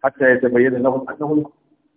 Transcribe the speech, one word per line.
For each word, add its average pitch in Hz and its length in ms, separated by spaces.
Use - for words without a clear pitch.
"Hatta 135 260
ya 127 100
tabayyana 123 440
lahum 135 240
annahu 151 320
al-haqq." - 140